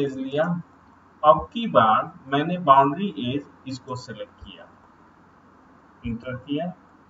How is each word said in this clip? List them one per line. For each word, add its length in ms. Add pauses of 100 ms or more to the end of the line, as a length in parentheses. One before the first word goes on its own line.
एज 120
लिया, 280 (800)
अब 300
की 140
बार 460 (140)
मैंने 320
बाउंड्री 600
एज 280 (200)
इसको 300
सिलेक्ट 480
किया, 240 (1400)
इंटर 300
किया, 360 (380)